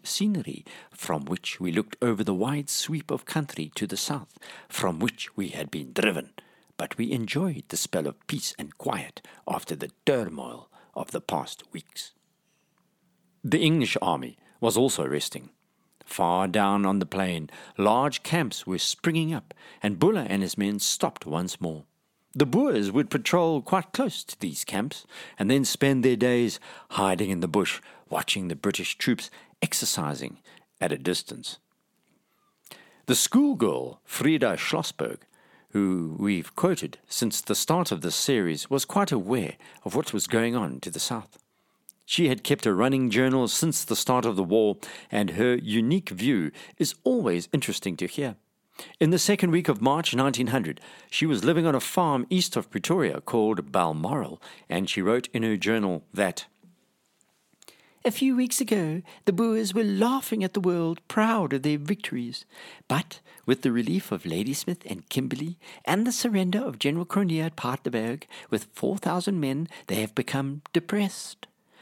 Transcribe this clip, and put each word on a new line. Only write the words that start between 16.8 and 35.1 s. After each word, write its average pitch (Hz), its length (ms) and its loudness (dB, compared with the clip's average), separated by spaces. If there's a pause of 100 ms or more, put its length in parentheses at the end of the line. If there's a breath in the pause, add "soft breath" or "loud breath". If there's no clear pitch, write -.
on 98 140 2
the 85 60 -2
plain, 90 440 -2 (260 loud breath)
large 120 460 2
camps 160 440 -2
were 92 120 -4
springing 160 560 -2
up, - 180 -10 (300 loud breath)
and 101 160 0
Buller 165 300 4
and 98 140 0
his 90 140 -4
men 101 220 0
stopped - 480 -2
once 85 340 -4
more. 78 240 -6 (480)
The - 140 4
Boers 127 460 2
would 151 180 2
patrol 165 500 2
quite - 320 -2
close 247 300 -2
to - 160 -16
these 82 260 -6
camps, 107 400 -4 (320 loud breath)
and 104 140 0
then 135 140 4
spend 135 400 2
their 127 120 6
days 120 440 2 (300 loud breath)
hiding 95 400 2
in 92 100 0
the 87 80 -2
bush, 90 320 0 (280 loud breath)
watching 92 380 -2
the 82 100 -4
British 92 420 -4
troops - 320 -2 (300 loud breath)
exercising 73 800 -2 (420 soft breath)
at 92 120 0
a - 60 -4
distance. - 600 -4 (1500 loud breath)
The 127 100 4
schoolgirl, 113 880 2
Frida 135 520 2
Schlossberg, - 640 -4 (520 soft breath)